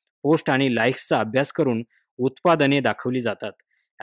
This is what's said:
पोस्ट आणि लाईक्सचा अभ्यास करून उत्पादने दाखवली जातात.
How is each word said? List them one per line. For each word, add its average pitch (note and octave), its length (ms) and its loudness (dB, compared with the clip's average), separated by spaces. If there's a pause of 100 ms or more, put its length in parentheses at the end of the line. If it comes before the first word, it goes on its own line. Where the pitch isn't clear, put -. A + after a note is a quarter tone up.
(240)
पोस्ट D#3 260 0
आणि C3+ 260 2
लाईक्सचा B2 440 0
अभ्यास A#2 320 -2
करून B2 320 -2 (340)
उत्पादने C#3 600 2
दाखवली B2+ 420 -2
जातात. G#2+ 300 -6 (520)